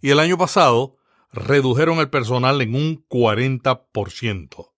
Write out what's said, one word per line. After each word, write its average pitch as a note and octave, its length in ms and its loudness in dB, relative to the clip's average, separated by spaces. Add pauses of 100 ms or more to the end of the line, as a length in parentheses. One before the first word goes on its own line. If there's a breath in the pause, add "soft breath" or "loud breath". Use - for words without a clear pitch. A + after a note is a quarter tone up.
Y C3+ 100 0
el C#3+ 100 4
año E3+ 180 2
pasado C#3 600 2 (340)
redujeron C#3 680 0
el D3+ 100 -2
personal B2+ 520 -2
en A#2 160 -2
un D#3 320 -4
cuarenta B2+ 760 0
por G2 260 -8
ciento. F#2 640 -10